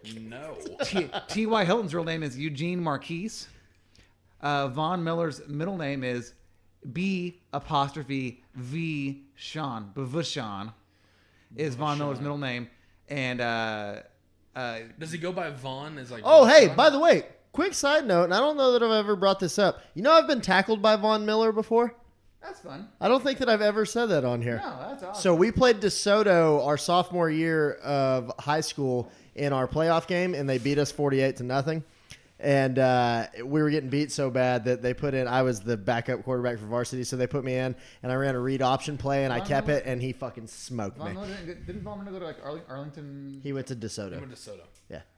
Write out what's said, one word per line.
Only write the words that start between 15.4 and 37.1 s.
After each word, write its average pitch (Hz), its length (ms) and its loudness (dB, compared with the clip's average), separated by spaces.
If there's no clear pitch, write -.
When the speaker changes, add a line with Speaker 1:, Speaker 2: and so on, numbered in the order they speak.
Speaker 1:
Von 139 480 -10
as, 127 140 -14
like, 113 140 -12
Speaker 3:
Oh, 285 200 12
hey, 262 220 12
Speaker 1:
Von? 143 80 0
Speaker 3:
by 285 140 8
the 277 100 2
way, 302 240 6
quick 359 220 -2
side 285 320 0
note, 175 200 4
and 175 80 0
I 208 60 2
don't 294 180 2
know 254 160 4
that 233 100 4
I've 226 80 2
ever 214 240 2
brought 196 240 2
this 180 180 -2
up. 190 240 2
You 175 100 -6
know 294 80 6
I've 320 160 8
been 262 140 0
tackled 196 400 2
by 214 140 6
Von 214 300 0
Miller 220 260 2
before? 226 440 0
Speaker 2:
That's - 180 -18
fun. 151 280 -16
Speaker 3:
I 190 60 0
don't 247 160 4
think 269 160 -2
that 254 100 2
I've 214 120 4
ever 208 240 2
said 196 220 -2
that 160 180 2
on 120 160 0
here. 117 220 -4
Speaker 2:
No, - 140 -10
that's - 140 -12
awesome. - 180 -10
Speaker 3:
So 180 140 6
we 202 160 4
played 240 300 6
DeSoto 180 840 4
our 147 120 2
sophomore 175 520 0
year 156 440 2
of 131 560 0
high 156 220 2
school 127 480 -2
in 143 180 0
our 131 140 2
playoff 165 400 2
game, 185 260 0
and 139 160 -2
they 131 80 2
beat 139 220 2
us 143 120 0
forty-eight 135 460 2
to 123 60 -8
nothing. 139 400 -2
And, 135 380 2
uh, 123 480 4
we 143 200 0
were 151 80 2
getting 143 180 -2
beat 143 220 -2
so 135 180 -2
bad 123 360 0
that 123 180 0
they 123 100 0
put 139 220 -4
in, 127 120 0
I 127 140 2
was 127 180 0
the 113 160 -2
backup 117 480 -2
quarterback 123 360 -4
for 107 80 -12
varsity, 123 360 -4
so 127 140 -6